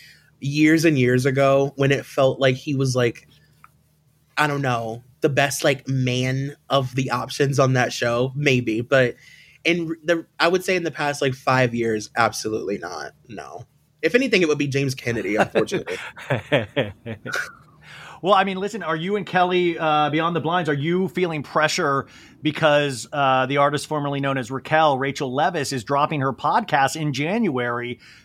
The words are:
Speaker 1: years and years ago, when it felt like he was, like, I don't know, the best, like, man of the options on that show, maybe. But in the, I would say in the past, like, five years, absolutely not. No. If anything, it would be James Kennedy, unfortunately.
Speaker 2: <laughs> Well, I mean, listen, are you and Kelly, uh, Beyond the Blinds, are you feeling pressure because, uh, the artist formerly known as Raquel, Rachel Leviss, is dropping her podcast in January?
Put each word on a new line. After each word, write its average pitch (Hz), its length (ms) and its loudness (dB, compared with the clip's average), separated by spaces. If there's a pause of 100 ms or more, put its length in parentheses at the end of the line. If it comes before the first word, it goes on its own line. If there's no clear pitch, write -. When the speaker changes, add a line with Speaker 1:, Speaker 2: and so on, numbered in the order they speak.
(400)
Speaker 1:
years 151 460 4
and 156 120 4
years 127 280 4
ago, 139 500 2
when 139 160 4
it 127 140 0
felt 131 340 2
like 131 160 4
he 143 200 -4
was, 135 200 0
like, 120 320 -2 (1080)
I 147 100 2
don't 143 140 -2
know, 117 420 -4 (160)
the 160 80 0
best, 143 380 0
like, 139 200 0
man 131 680 -2 (140)
of 135 260 2
the 131 160 -2
options 135 480 0
on 131 140 6
that 127 180 2
show, 123 460 0
maybe. 123 420 2
But 120 360 2 (500)
in 165 280 0 (120)
the, 165 200 0 (140)
I 160 80 4
would 180 160 2
say 185 140 0
in 170 60 -4
the 160 80 -2
past, 143 300 -2
like, 135 140 0
five 127 400 2
years, 113 400 -2
absolutely 107 640 -2
not. 82 340 -10 (160)
No. 73 380 -16 (360)
If 160 140 0
anything, 226 260 2
it 165 60 2
would 151 100 0
be 147 120 -2
James 135 260 -2
Kennedy, - 400 -4
unfortunately. 185 640 -2 (320)
Speaker 2:
<laughs> 117 640 -2 (1300)
Well, 185 120 2
I 196 120 4
mean, 190 100 -4
listen, 202 280 -6
are 160 120 -2
you 185 220 -2
and 190 80 -4
Kelly, 180 520 2
uh, 151 320 2
Beyond 160 240 0
the 165 60 -2
Blinds, 160 300 -2
are 151 40 2
you 170 360 0
feeling 165 340 -2
pressure 151 640 0 (340)
because, 147 680 2
uh, 131 360 2
the 143 100 -2
artist 143 280 2
formerly 143 360 -4
known 139 160 -2
as 120 120 -6
Raquel, 147 480 2
Rachel 135 380 -4
Leviss, 151 380 -2
is 123 100 -6
dropping 143 380 0
her 135 100 0
podcast 147 640 0
in 151 160 -4
January? 123 880 -4 (260)